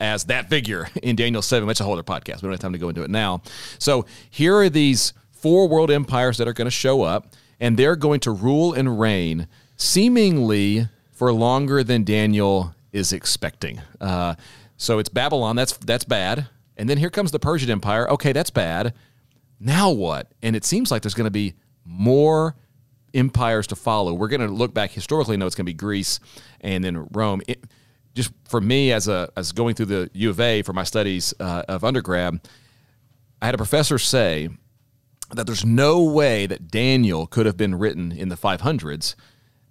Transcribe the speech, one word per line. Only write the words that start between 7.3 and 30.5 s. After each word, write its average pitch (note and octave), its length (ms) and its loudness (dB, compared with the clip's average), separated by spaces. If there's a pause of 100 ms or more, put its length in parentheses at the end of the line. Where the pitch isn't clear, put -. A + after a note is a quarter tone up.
and A#2 200 2
they're D#3 180 6
going D3 240 2
to A#2 120 -2
rule C#3+ 420 2
and B2 260 0
reign E2+ 480 0 (280)
seemingly B2 1120 2 (220)
for B2 220 0
longer C3 500 2
than A#2 220 2
Daniel G#2 720 2 (180)
is F#2+ 220 -2
expecting. - 640 -6 (180)
Uh, F2+ 360 -2 (420)
so A2+ 220 0
it's G#2 100 -2
Babylon. B2 480 -2
That's, B2+ 220 -2
that's A#2+ 260 -2
bad. A#2 440 -2 (280)
And G#2+ 100 -6
then C#3+ 120 0
here D#3+ 100 0
comes G3 220 -2
the D3 80 -2
Persian C#3 320 -2
Empire. G#2+ 400 0
Okay, C#3 220 0
that's D#3 180 -2
bad. G2 420 -2 (680)
Now E3+ 300 2
what? E2+ 420 -2 (100)
And A2+ 140 0
it G2+ 80 -6
seems A3+ 260 0
like A2+ 120 0
there's G#2 120 -4
gonna A2 160 -2
be G2+ 240 -2 (300)
more C#3+ 720 2 (580)
empires A#2+ 540 0
to G2+ 80 -6
follow. G#2 360 0
We're G2 160 -4
gonna B2 200 -2
look A2 260 -2
back G#2 160 -2
historically A2+ 440 -2
and G2 60 -2
know F#2+ 60 -2
it's F2 80 -4
gonna G2 100 -6
be E2+ 80 -6
Greece G2 460 -4 (420)
and F#2+ 220 -4
then E2+ 300 -6
Rome. G2+ 340 -2
It, - 180 -10 (500)
just B2 180 -4 (160)
for A#2 120 0
me, B2+ 320 2
as G#2 140 0
a, F2+ 300 -2
as E2+ 160 -8
going A#2 240 -2
through A2+ 100 -4
the F#2 280 -4
U G#2 160 -2
of F2+ 100 -4
A A2+ 220 2